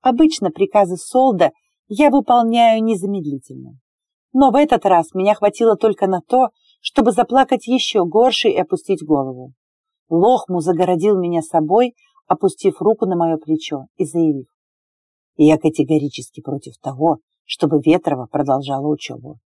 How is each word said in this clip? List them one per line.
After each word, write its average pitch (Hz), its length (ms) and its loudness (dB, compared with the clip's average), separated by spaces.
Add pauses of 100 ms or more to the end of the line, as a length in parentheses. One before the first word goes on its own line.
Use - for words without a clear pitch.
Обычно 254 500 0
приказы 190 460 0
Солда 226 540 2 (380)
я 269 220 2
выполняю 233 720 2
незамедлительно. 151 960 -6 (540)
Но 269 180 4
в 214 60 0
этот 277 300 2
раз 175 280 2
меня 196 200 2
хватило 208 420 0
только 202 300 -2
на 190 140 -2
то, 254 280 0 (320)
чтобы 233 320 0
заплакать 247 540 0
ещё 233 380 0
горше 226 440 0
и - 80 0
опустить 175 480 -4
голову. 131 480 -4 (560)
Лохму 180 520 0
загородил 180 580 0
меня 170 240 -2
собой, 180 520 0 (320)
опустив - 540 -2
руку 208 260 0
на 185 100 -4
моё 165 220 -2
плечо 156 480 -6 (100)
и 185 80 -4
заявив: 151 420 -2 (920)
«Я 156 220 4
категорически 147 800 -2
против - 380 -12
того, 143 400 -4 (260)
чтобы 151 360 -2
Ветрова 151 460 0
продолжала 139 600 -4
учёбу. 131 520 -10 (120)